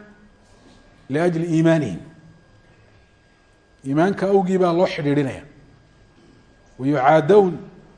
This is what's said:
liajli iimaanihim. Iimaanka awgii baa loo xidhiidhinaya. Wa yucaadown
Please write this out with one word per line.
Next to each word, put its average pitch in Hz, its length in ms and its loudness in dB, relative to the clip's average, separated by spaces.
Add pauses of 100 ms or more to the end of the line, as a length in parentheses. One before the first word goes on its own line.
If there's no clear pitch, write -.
(1080)
liajli 165 360 -2 (100)
iimaanihim. 160 440 0 (1900)
Iimaanka 170 420 -2
awgii 190 300 2
baa 180 160 2
loo 180 140 0
xidhiidhinaya. 143 560 -4 (1400)
Wa 131 80 -6
yucaadown 151 680 4 (400)